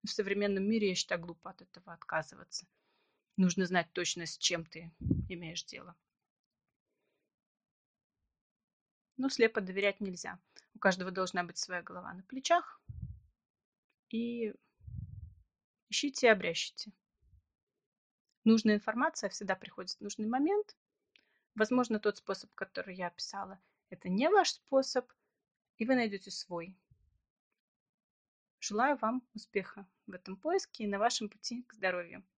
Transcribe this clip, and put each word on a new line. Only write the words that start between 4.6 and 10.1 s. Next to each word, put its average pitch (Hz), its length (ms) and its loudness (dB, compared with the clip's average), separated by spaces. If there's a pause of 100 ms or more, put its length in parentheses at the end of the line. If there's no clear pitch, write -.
ты 165 260 -16 (380)
имеешь 175 360 -8
дело. - 300 -16 (3250)
Но 262 120 0
слепо 226 320 4
доверять 196 400 0
нельзя. 180 380 -6 (340)